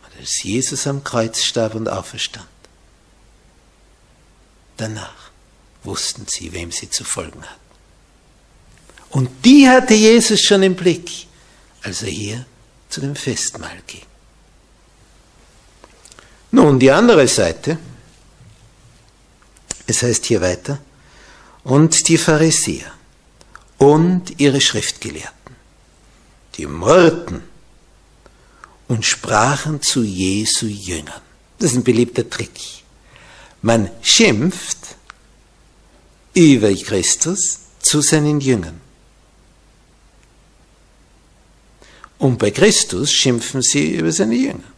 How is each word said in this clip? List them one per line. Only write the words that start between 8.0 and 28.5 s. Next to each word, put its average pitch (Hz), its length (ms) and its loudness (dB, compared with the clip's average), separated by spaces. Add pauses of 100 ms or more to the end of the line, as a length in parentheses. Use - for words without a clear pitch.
Und 131 200 -2 (140)
die 269 240 8
hatte 254 260 6
Jesus 220 480 4
schon 196 200 4
im 190 120 2
Blick, - 540 -4 (540)
als 98 200 -10
er 101 80 -8
hier 107 360 -10 (440)
zu - 100 -10
dem 139 160 -6
Festmahl - 720 -8
ging. - 160 -20 (2500)
Nun, 151 280 6
die 131 120 8
andere 170 380 6
Seite, 113 500 -2 (2000)
es - 160 -2
heißt 120 240 -2
hier 104 140 2
weiter, 92 380 -4 (840)
und 147 440 2
die 165 100 4
Pharisäer 156 720 0 (880)
und 165 640 4
ihre 139 200 4
Schriftgelehrten. - 760 -6 (1200)
Die 76 100 -12
murrten 123 760 0 (1500)